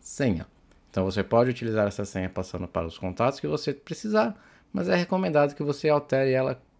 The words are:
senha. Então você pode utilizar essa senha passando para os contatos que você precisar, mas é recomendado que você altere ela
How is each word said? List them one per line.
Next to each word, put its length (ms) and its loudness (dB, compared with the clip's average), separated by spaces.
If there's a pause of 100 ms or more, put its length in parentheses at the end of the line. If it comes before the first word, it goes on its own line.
senha. 460 -2 (440)
Então 140 -2
você 180 0
pode 280 4
utilizar 360 0
essa 180 -4
senha 240 -4
passando 380 -6
para 200 -4
os 100 -10
contatos 420 -2
que 80 -8
você 280 -2
precisar, 600 -2 (380)
mas 160 -2
é 80 4
recomendado 580 2
que 80 -6
você 260 0
altere 440 2
ela 280 0 (200)